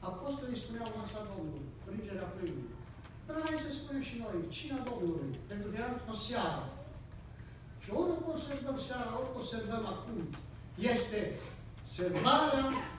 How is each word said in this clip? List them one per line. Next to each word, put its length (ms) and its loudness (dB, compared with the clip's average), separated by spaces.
Apostolii 540 -2
spuneau 240 -2
masa 220 -4
Domnului, 360 -4
frângerea 520 -4
pâinii. 380 -2
Dar 180 -2
hai 220 2
să 60 -2
spunem 360 -2
și 160 -4
noi, 140 0
cina 220 -2
Domnului, 400 2
pentru 180 -2
că 80 -2
era 200 0
într-o 200 -4
seară. 360 2
Și 60 -8
ori 140 6
o 200 -2
observăm 440 -2
seara, 320 0
ori 120 0
o 80 -2
observăm 440 0
acum, 240 -4
este 280 4
sărbarea 720 8